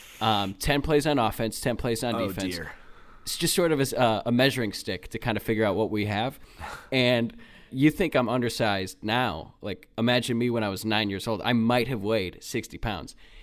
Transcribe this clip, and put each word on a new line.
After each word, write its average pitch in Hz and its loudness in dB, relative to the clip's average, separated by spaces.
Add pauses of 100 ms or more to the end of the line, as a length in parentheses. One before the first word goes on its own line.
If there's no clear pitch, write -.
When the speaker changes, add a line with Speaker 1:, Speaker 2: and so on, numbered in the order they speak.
(220)
Speaker 1:
Um, 101 2
ten 139 0
plays 147 2
on 147 2
offense, 113 0
ten 123 0
plays 117 -2
on 117 -2
Speaker 2:
Oh, 113 -2
Speaker 1:
defense. 92 -4
Speaker 2:
dear. 78 -10 (520)
Speaker 1:
It's - -6
just 165 0
sort 170 4
of 147 2
a, 131 0
uh, 113 4
a 117 2
measuring 123 2
stick - -8
to - -8
kind 110 -2
of 101 -2
figure 110 2
out 98 2
what 101 0
we 104 0
have. 107 -2 (260)
<laughs> - -12
And 123 2 (360)
you 139 6
think 156 0
I'm 123 4
undersized 107 0
now. 107 -2
Like, - -8 (100)
imagine 120 2
me 120 2
when 117 0
I 104 0
was 95 -4
nine 107 0
years 98 -4
old. 110 -2
I 120 2
might 117 4
have 123 -4
weighed 95 0
sixty - -6
pounds. 98 -6 (280)